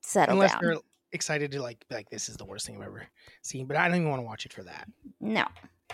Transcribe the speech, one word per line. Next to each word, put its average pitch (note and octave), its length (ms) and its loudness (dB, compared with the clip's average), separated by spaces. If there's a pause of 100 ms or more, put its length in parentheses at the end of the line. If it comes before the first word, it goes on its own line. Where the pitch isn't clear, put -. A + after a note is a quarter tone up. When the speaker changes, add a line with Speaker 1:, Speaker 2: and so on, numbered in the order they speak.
Speaker 1:
settle E3 340 4
Speaker 2:
Unless G3 180 8
Speaker 1:
down. - 100 -2
Speaker 2:
they're E3 140 2 (340)
excited D3 400 -2
to, C#3 100 -4
like, A#2+ 280 -10
be B2+ 60 -6
like, G#2 140 -10
"This A2 200 -8
is G#2+ 80 -12
the - 80 -14
worst G2 200 -10
thing G#2 120 -12
I've G2+ 60 -12
ever G2 220 -12 (360)
seen," C3 240 -8
but C#3 100 -2
I F3 140 4
don't F3 80 4
even E3 120 4
wanna C3 140 0
watch A2+ 220 -10
it - 80 -16
for G2+ 100 -14
that. F2 240 -8 (320)
Speaker 1:
No. G#3+ 240 0 (500)